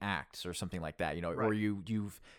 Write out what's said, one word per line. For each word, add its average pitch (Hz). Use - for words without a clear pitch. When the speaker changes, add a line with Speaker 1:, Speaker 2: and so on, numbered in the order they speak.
Speaker 1:
acts 95
or 87
something 90
like 78
that, 78
you 85
know, 85
or 107
Speaker 2:
Right. 107
Speaker 1:
you, 104
you've, 104